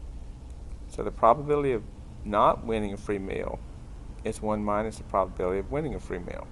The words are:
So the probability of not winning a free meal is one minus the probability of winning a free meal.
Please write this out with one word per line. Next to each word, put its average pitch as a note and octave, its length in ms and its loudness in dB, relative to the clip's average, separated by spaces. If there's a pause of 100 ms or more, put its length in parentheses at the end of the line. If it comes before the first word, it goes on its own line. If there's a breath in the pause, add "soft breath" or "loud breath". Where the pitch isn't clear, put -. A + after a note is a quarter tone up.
(880)
So - 120 -6
the G#2 100 -2
probability C#3+ 600 6
of G#2+ 120 0 (420)
not G#2+ 400 6
winning G#2+ 260 0
a G2+ 60 -6
free G2+ 220 -2
meal F#2+ 380 -4 (680)
is A2 160 -2
one G#2+ 240 0
minus G#2 320 0
the G#2+ 80 -10
probability F#2 540 2
of F#2+ 120 -4
winning C#3 240 -2
a F#2 40 -4
free - 200 -6
meal. - 320 -8